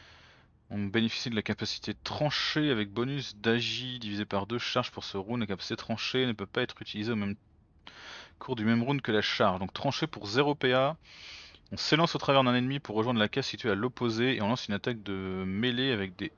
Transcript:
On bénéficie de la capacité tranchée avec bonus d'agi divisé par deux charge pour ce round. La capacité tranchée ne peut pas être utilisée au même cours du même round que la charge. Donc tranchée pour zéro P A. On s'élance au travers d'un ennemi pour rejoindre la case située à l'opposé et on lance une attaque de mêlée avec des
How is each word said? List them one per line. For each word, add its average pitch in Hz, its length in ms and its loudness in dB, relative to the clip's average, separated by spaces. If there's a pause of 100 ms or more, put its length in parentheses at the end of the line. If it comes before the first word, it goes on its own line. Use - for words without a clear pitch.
(680)
On 101 160 -2
bénéficie 113 460 0
de 117 40 -2
la 107 60 2
capacité - 540 -4
tranchée - 760 0
avec 107 220 2
bonus 123 440 -2
d'agi 117 640 0
divisé 104 260 -4
par 101 220 -2
deux 117 140 -2
charge - 320 0
pour - 120 -12
ce - 140 -6
round. 107 220 -4
La 107 80 -2
capacité - 280 -4
tranchée 127 520 -2
ne 123 40 0
peut 104 140 -4
pas - 160 -2
être - 180 -4
utilisée 107 320 -4
au 117 40 2
même 101 200 0 (1000)
cours - 180 -4
du 110 100 -2
même 117 180 4
round 135 180 0
que - 100 -2
la 107 120 4
charge. 95 360 2
Donc 92 140 -6
tranchée - 320 -2
pour 101 220 -8
zéro 139 260 4
P 127 200 2
A. 135 220 4 (760)
On - 60 -8
s'élance 160 360 4
au 143 60 -2
travers 139 240 6
d'un 123 100 4
ennemi 127 260 0
pour - 160 -6
rejoindre 113 240 2
la 107 100 4
case - 180 -2
située 110 240 -2
à 98 40 4
l'opposé 120 600 0
et 110 80 -2
on 101 40 2
lance 120 200 0
une 101 80 0
attaque 113 260 -2
de 95 440 -4
mêlée 120 460 0
avec 98 240 -2
des 92 220 -6